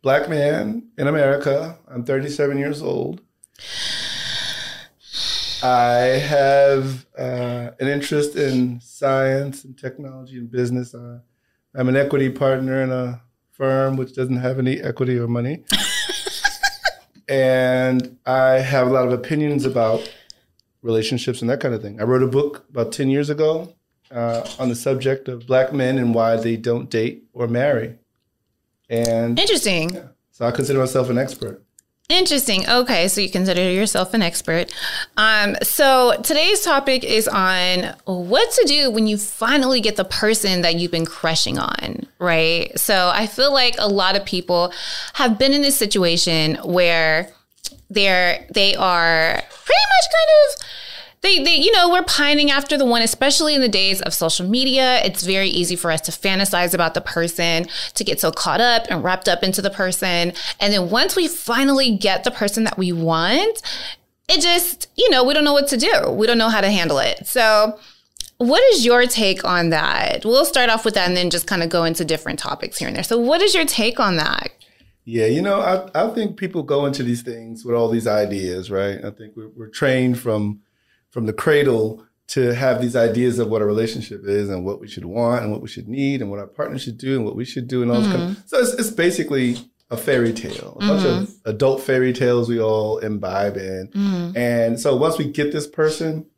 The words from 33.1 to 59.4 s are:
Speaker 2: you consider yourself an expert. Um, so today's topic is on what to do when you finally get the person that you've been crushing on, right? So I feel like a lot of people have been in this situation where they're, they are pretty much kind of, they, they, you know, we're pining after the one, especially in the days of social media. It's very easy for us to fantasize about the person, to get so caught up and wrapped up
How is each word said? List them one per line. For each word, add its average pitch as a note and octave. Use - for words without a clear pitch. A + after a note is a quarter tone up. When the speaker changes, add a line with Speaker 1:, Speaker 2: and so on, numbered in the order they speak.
Speaker 2:
you F#3+
consider F#3
yourself F#3
an A3+
expert. E3+
Um, G#3+
so C4
today's E4+
topic C#4
is A3
on F#3
what F#3+
to A#4+
do C#4+
when A3
you G#3+
finally B3+
get G#3+
the F#3+
person G3
that E3+
you've F3
been E3
crushing -
on, -
right? E3
So F#3
I G#3+
feel C#4
like B3
a G#3+
lot G3
of G3
people F3
have A3+
been C4+
in C#4+
this C#4
situation E3+
where E3+
they're, F#3+
they G3
are E3
pretty -
much F#5+
kind D#5+
of, -
they, F#4+
they, E4+
you E4
know, F4+
we're F4+
pining D4
after C#4
the C#4
one, A#3
especially D4
in C#4
the B3
days F#3+
of -
social E3
media. B3+
It's -
very F#3+
easy F3
for E3+
us D#3+
to -
fantasize F#3+
about E3+
the F3+
person, E3+
to -
get D#3
so E3
caught E3
up A#3
and F#3
wrapped F#3
up F3